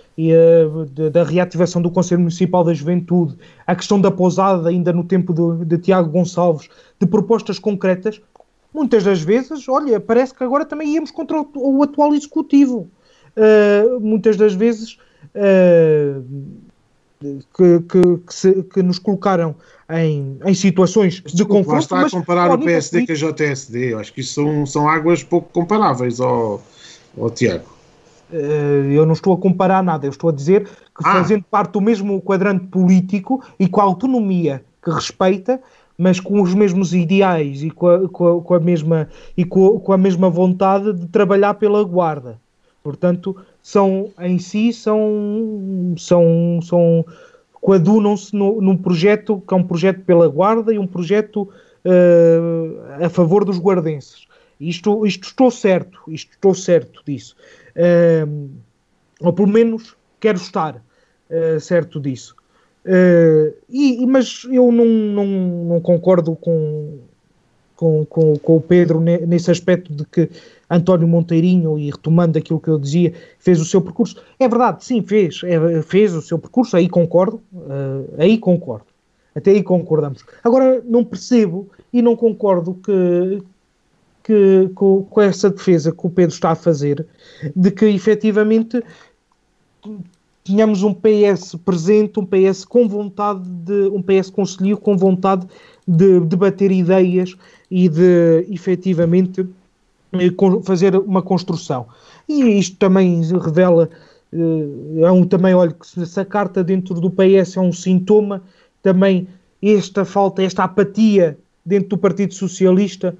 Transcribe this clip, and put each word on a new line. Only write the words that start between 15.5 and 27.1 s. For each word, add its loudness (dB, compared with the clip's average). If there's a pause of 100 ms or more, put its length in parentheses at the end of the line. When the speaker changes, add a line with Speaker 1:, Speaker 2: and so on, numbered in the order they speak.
Speaker 1:
que, 0 (100)
que, 2 (100)
que, -18
se, 2
que -4
nos -2
colocaram -2 (340)
em, -4
em 2
situações 0
de -18
Speaker 2:
Desculpa, -2
lá 2
Speaker 1:
confronto, -2
Speaker 2:
está -4
a 2
Speaker 1:
mas -2
Speaker 2:
comparar -2
o 2
Speaker 1:
ao 0
nível 0
Speaker 2:
P 2
S -6
D -2
Speaker 1:
político -4
Speaker 2:
com -2
a -2
J -4
S -6
D. -4
Eu -8
acho -16
que -12
isso -12
são, -2
são -2
águas 0
pouco -4
comparáveis, -2
ó, -2 (580)